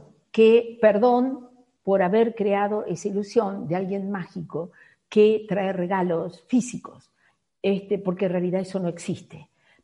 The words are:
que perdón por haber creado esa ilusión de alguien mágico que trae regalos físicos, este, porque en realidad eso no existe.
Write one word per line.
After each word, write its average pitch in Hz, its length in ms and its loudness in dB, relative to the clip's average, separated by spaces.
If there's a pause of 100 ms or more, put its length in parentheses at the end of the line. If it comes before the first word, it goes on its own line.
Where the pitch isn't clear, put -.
(300)
que 226 500 4
perdón 247 680 2 (340)
por 190 200 2
haber 220 320 2
creado 202 520 -2
esa 180 220 -6
ilusión 202 580 -2
de 165 100 -4
alguien 190 340 -4
mágico 175 600 -10 (380)
que 214 400 4
trae 190 240 -2
regalos 180 720 -4
físicos, - 640 -4 (520)
este, 196 360 -2
porque 190 280 -4
en 175 60 -2
realidad 180 280 -2
eso 185 180 -8
no 175 100 -4
existe. - 640 -10 (340)